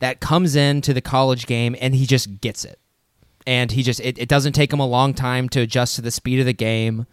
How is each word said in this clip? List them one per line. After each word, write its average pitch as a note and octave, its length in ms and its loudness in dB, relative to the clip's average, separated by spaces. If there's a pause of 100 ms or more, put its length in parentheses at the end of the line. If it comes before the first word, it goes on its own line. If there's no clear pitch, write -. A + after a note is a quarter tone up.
that B2+ 200 -4
comes D#3+ 360 2
into C#3+ 360 2
the B2+ 80 -2
college C3 460 0
game A#2+ 340 -2
and C3 140 0
he C3+ 100 2
just A#2 360 0
gets - 240 -8
it. - 140 -18 (680)
And B2 240 2
he A#2+ 120 0
just, A#2+ 180 0
it, B2+ 180 -4
it A#2 100 -6
doesn't C#3+ 240 4
take C#3+ 200 2
him C#3+ 80 0
a C3+ 60 0
long B2+ 280 2
time B2+ 360 -2
to C3 100 0
adjust A#2+ 360 0
to B2 60 -10
the A#2 80 -8
speed B2+ 300 -2
of C3 60 2
the B2+ 60 2
game. A2+ 600 -2